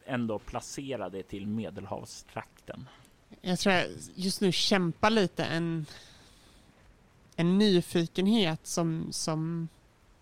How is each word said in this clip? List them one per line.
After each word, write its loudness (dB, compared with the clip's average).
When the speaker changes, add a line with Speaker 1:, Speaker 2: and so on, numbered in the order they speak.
Speaker 1:
ändå -2
placera -8
det -6
till -10
Medelhavstrakten. -10
Speaker 2:
Jag 0
tror 4
jag 4
just -4
nu 4
kämpar 2
lite 2
en, -2
en 4
nyfikenhet 2
som, -2
som -4